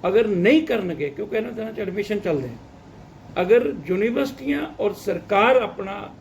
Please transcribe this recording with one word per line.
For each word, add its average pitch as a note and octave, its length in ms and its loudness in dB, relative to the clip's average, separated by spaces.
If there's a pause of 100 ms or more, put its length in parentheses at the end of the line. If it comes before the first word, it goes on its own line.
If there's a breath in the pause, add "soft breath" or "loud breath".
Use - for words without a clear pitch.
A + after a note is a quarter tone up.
ਅਗਰ A3 200 4
ਨਹੀਂ G#3 360 6
ਕਰਨਗੇ, F3 460 -2
ਕਿਉਂਕਿ G#3 280 -6
ਇਹਨਾਂ A#3 140 -4
ਦਿਨਾਂ A3 220 -8
'ਚ A3+ 60 -10
ਐਡਮਿਸ਼ਨ G3+ 400 -4
ਚੱਲਦੇ D3 280 -2
ਆ, - 920 -12
ਅਗਰ A#3+ 320 4 (140)
ਯੂਨੀਵਰਸਿਟੀਆਂ C4 760 -2 (140)
ਔਰ G#3 160 0
ਸਰਕਾਰ G3+ 680 2
ਆਪਣਾ G3 480 -8 (120)